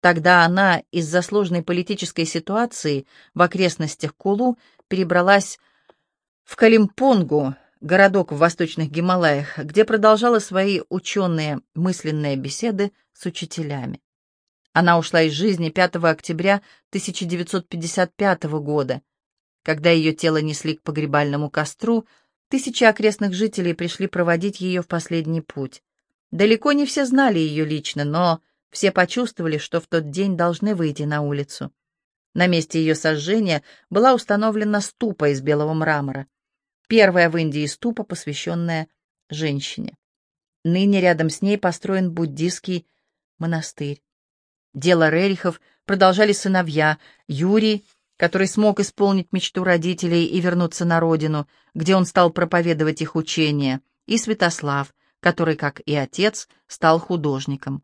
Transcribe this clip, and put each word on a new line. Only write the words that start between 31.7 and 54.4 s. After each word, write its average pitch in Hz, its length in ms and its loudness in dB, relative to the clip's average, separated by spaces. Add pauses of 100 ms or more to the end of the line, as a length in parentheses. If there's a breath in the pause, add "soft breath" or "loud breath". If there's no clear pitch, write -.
На 175 120 2
месте 165 340 0
её 156 140 2
сожжения 160 680 -2 (280 soft breath)
была 254 240 4
установлена 208 640 0
ступа 196 500 -2
из 135 100 -2
белого 151 340 0
мрамора. 143 520 -2 (600)
Первая 185 420 6
в 165 80 -2
Индии 151 300 -2
ступа, 233 380 -6
посвящённая 170 840 -6 (400)
женщине. 147 680 -6 (680)
Ныне 190 360 2
рядом 165 300 2
с - 120 -8
ней 202 160 0
построен 190 540 -2
буддийский 170 760 -4 (520)
монастырь. 156 640 -6 (720)
Дело 160 360 4
Рерихов 180 500 -2 (240)
продолжали 196 480 4
сыновья: 160 640 0 (280 soft breath)
Юрий, 202 580 2 (320)
который 185 300 0
смог 208 340 2
исполнить 196 520 0
мечту 185 320 -4
родителей 170 600 2
и 180 160 -2
вернуться 175 440 0
на 170 160 2
родину, 156 480 0 (260)
где 165 220 2
он 185 100 4
стал 175 240 4
проповедовать 165 720 0
их 151 140 -6
учение, 147 640 -2 (260)
и 226 120 0
Святослав, 165 760 -4 (260)